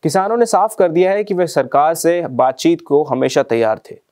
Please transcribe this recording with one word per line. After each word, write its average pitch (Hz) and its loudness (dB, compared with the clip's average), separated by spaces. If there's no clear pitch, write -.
किसानों 190 -2
ने 233 2
साफ 208 0
कर 185 2
दिया 175 2
है 202 -2
कि 202 -4
वे 175 0
सरकार 147 0
से 170 -2
बातचीत 131 0
को 147 2
हमेशा 131 0
तैयार 113 -2
थे। - -20